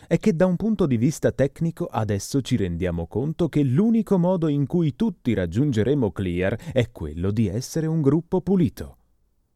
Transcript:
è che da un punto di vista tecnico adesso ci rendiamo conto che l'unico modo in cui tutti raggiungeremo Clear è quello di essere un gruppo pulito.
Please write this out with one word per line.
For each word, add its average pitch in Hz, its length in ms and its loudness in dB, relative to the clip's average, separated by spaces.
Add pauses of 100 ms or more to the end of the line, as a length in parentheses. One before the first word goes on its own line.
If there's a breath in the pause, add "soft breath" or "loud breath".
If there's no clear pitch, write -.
è 170 100 2
che 208 180 2
da 185 120 4
un 180 80 2
punto 196 320 0
di 123 100 2
vista 123 340 2
tecnico 160 540 -2
adesso 107 560 -2
ci - 140 -2
rendiamo 85 500 -2
conto 151 420 -4
che 147 140 0
l'unico 202 560 2
modo 175 300 0
in 143 180 0
cui 165 300 0
tutti 180 400 -2
raggiungeremo 107 760 0
Clear 92 600 -2
è 120 180 0
quello 82 400 -6
di 107 180 0
essere 131 380 -4
un 160 160 0
gruppo 165 400 2
pulito. 160 560 0 (580)